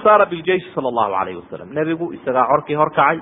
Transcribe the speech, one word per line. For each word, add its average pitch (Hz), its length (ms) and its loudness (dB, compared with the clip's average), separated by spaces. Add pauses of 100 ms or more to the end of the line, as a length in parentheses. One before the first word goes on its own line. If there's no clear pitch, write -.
saara 208 220 6
biljeyshi 175 500 -2
sala 139 140 -4
allahu 113 260 0
alayhi 92 240 -4
wasalam. 90 340 -14
Nebigu 160 400 -4
isagaa 127 340 0
corkii 147 280 0
hor 151 160 2
kacay, 156 300 2